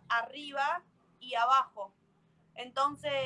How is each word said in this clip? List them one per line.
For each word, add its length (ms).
arriba 760
y 160
abajo. 560
Entonces, 560